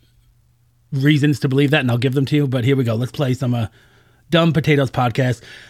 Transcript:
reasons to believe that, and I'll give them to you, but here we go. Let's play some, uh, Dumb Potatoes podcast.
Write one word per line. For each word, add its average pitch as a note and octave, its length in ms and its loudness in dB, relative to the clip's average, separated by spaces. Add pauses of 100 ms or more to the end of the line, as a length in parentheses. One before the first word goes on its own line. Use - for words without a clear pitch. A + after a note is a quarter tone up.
(920)
reasons C#3+ 480 2
to C#3+ 80 -2
believe C#3 240 2
that, D#3 80 2
and B2+ 100 -2
I'll A#2 80 0
give C3 160 0
them C#3 120 0
to D3+ 100 -2
you, D3 100 2
but B2+ 180 -2
here C3+ 120 2
we C3+ 80 0
go. A#2 100 -2
Let's A#2 180 -4
play C3 220 -2
some, B2 180 -2
uh, A#2 140 -2 (640)
Dumb E3 220 2
Potatoes C#3+ 380 0
podcast. B2+ 520 -2 (280)